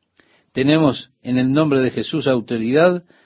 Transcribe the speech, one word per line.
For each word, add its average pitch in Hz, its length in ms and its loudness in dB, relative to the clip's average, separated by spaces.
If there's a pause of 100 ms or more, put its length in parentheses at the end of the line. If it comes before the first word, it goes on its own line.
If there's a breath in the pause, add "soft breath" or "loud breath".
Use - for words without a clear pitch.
(520 soft breath)
Tenemos 143 600 0 (120)
en 123 140 -2
el 127 140 0
nombre 143 300 2
de 127 80 0
Jesús 139 380 -4
autoridad 131 760 0 (220 soft breath)